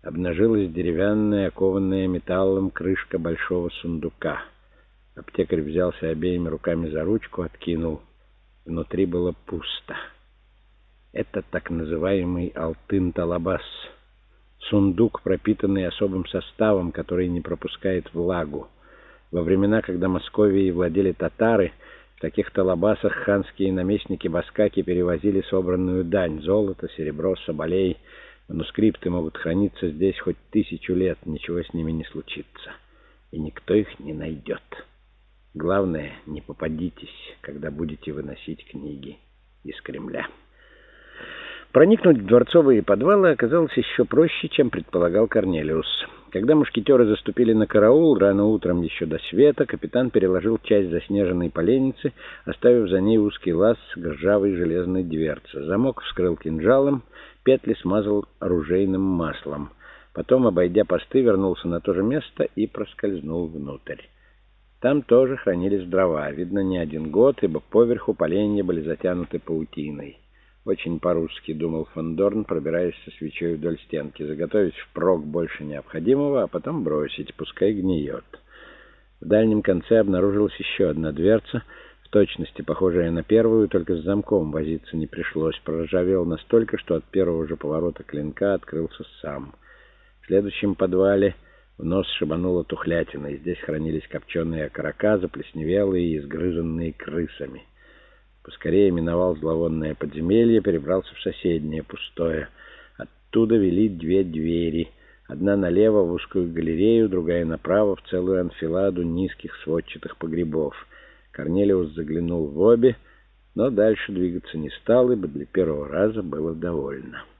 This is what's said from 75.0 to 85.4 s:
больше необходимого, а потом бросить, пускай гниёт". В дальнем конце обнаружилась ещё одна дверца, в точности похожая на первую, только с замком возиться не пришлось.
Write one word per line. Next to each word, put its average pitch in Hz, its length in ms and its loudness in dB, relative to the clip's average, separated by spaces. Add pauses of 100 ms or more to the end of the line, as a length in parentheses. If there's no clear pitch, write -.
больше 78 400 -6
необходимого, 110 800 0
а 87 40 -2
потом 123 360 -6
бросить, 76 520 -4
пускай 95 380 -2
гниёт". 78 500 -2 (960)
В - 60 -16
дальнем 107 360 4
конце 98 380 4
обнаружилась 101 580 2
ещё - 320 0
одна 78 220 -2
дверца, 104 520 0 (400)
в - 60 -20
точности - 520 0
похожая 85 500 0
на 82 120 -2
первую, 113 440 4
только 87 280 0
с 78 80 -6
замком 95 480 0
возиться 78 440 -6
не 78 120 -2
пришлось. 80 580 -4